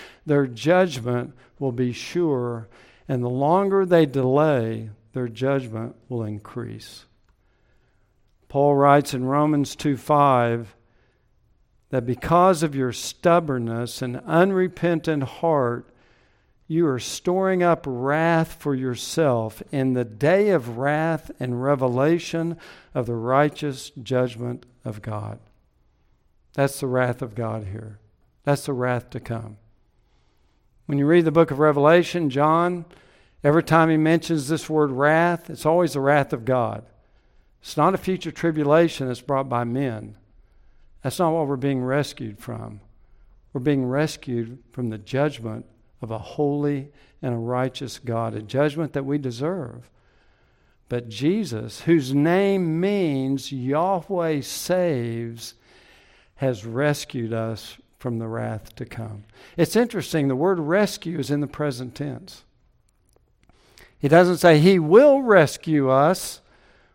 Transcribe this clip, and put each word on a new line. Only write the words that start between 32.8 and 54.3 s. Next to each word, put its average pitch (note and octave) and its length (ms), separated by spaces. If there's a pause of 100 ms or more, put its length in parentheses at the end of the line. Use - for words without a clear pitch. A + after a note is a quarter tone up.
every D3+ 200
time D#3+ 260
he D#3+ 80
mentions D#3+ 500
this D#3 220
word D3+ 220
wrath, D#3+ 580
it's - 160
always E3 260
the C#3+ 80
wrath C#3 320
of A#2 140
God. A2+ 400 (760)
It's - 140
not D#3+ 180
a F#3 40
future F#3 340
tribulation D#3 800
that's B2 100
brought C3+ 300
by A#2+ 160
men. A#2 500 (880)
That's - 160
not E3 140
what D#3+ 140
we're C#3 100
being C3 260
rescued B2+ 560
from. A2 400 (720)
We're - 80
being C3+ 260
rescued B2+ 720 (120)
from B2 180
the A2 80
judgment A#2 680 (360)
of A2+ 80
a A2+ 80
holy C#3+ 760 (300)
and B2 140
a - 20
righteous B2 640
God, A2+ 340
a G#2+ 80
judgment C#3+ 520
that C#3 120
we C#3+ 140
deserve. B2+ 680 (1000)
But A#2+ 200
Jesus, A#2+ 720
whose D3 320
name E3+ 640
means C#3+ 720
Yahweh D#3+ 920